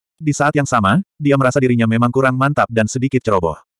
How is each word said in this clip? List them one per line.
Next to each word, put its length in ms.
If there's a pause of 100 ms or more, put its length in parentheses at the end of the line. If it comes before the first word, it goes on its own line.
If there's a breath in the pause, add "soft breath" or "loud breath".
(200)
Di 160
saat 160
yang 160
sama, 320 (160)
dia 240
merasa 160
dirinya 320
memang 240
kurang 240
mantap 320
dan 160
sedikit 400
ceroboh. 320 (240)